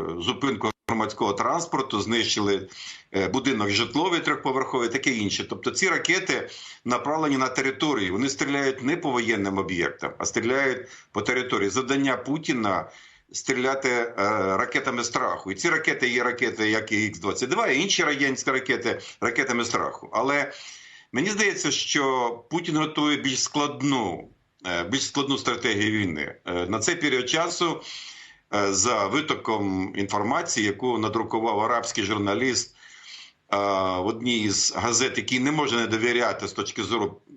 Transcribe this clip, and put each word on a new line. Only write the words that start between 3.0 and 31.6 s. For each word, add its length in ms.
е, 120
будинок 420
житловий 500
трьохповерховий, 720
таке 220
інше. 380
Тобто 220
ці 180
ракети 600
направлені 520
на 100
територію, 640
вони 160
стріляють 540
не 140
по 140
воєнним 460
об'єктам, 600
а 80
стріляють 640
по 100
території. 480
Завдання 480
Путіна — 720
стріляти, 580
е, 240
ракетами 460
страху. 480
І 40
ці 140
ракети 400
є 140
ракети, 460
як 220
і 140
Ікс 140
двадцять 300
два, 180
і 140
інші 220
радянські 480
ракети 480
ракетами 440
страху. 480
Але 380
мені 180
здається, 420
що 580
Путін 280
готує 400
більш 260
складну, 880
е, 180
більш 240
складну 300
стратегію 540
війни. 440
Е, 200
на 140
цей 160
період 340
часу, 520
е, 180
за 340
витоком 880
інформації, 720
яку 320
надрукував 640
арабський 440